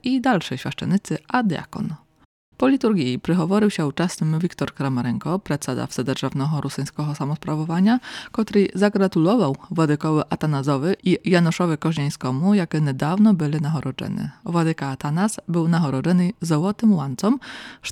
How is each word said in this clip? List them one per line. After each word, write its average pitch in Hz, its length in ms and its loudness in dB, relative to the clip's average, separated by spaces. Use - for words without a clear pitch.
i 254 180 0
dalszy 208 360 0
świaszczenicy, - 600 -2
a 247 160 0
diakon. - 520 -4
Po 254 100 2
liturgii 202 520 2
przychoworył 180 500 2
się 160 180 -2
uczestnym 160 520 -2
Wiktor 170 340 -4
Kramarenko, 135 680 -2
predseda 127 480 -4
Wsedержawnego 135 760 -2
Rosyjskiego 143 540 -6
Samosprawowania, 165 840 0
który 208 440 2
zagratulował 190 800 2
władykowi 156 580 2
Atanasowi 147 720 0
i 180 220 4
Januszowi 175 520 2
Koźnieńskiemu, 147 760 0
jak 185 200 0
niedawno 156 600 4
byli 151 280 0
nachodzeni. 143 680 -4
Władyka 160 440 -2
Atanas 151 600 -2
był 170 200 0
nachodzony 170 640 2
złotym 196 520 2
łańcem, 170 460 0